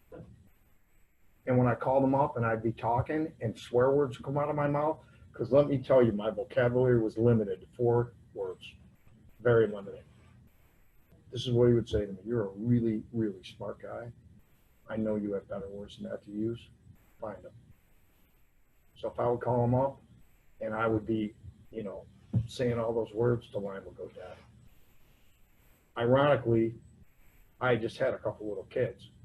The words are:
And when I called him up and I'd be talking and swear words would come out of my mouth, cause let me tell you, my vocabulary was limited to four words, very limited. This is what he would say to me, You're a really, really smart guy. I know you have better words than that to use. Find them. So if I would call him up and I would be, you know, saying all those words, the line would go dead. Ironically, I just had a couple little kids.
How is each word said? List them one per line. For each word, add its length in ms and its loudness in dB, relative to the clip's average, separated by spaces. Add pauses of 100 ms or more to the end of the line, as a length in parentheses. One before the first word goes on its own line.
(1500)
And 100 4
when 100 6
I 80 2
called 280 2
him 120 4
up 220 2
and 80 0
I'd 180 0
be 80 0
talking 600 -2 (100)
and 160 -4
swear 340 2
words 260 2
would 80 -16
come 120 -6
out 120 0
of 60 -4
my 120 0
mouth, 300 0 (360)
cause 180 -6
let 160 6
me 100 0
tell 260 6
you, 80 6
my 180 -2
vocabulary 720 2
was 160 -2
limited 440 2
to 140 -20
four 380 2 (200)
words, 300 -8 (800)
very 260 4
limited. 360 -10 (1300)
This 160 -8
is 40 -4
what 180 6
he 40 8
would 160 2
say 160 -2
to 60 -8
me, 140 -12
You're 200 -2
a 100 -8
really, 480 0 (100)
really 280 -4 (160)
smart 240 -12
guy. 300 -12 (800)
I 80 -8
know 180 -2
you 180 -4
have 140 -6
better 220 -10
words 280 -14
than 120 -12
that 160 -10
to 60 -18
use. 280 -4 (600)
Find 240 -10
them. 100 -20 (1400)
So 120 -8
if 100 -10
I 80 -2
would 120 0
call 240 0
him 100 2
up 260 0 (600)
and 140 -6
I 140 -2
would 200 0
be, 260 -2 (380)
you 120 -10
know, 200 -12 (440)
saying 300 -4
all 160 -2
those 200 -4
words, 380 0
the 80 -8
line 260 -8
would 120 -18
go 160 -12
dead. 220 -16 (1600)
Ironically, 800 4 (840)
I 160 2
just 220 -2
had 160 0
a 40 -6
couple 300 -8
little 220 -8
kids. 400 -4 (140)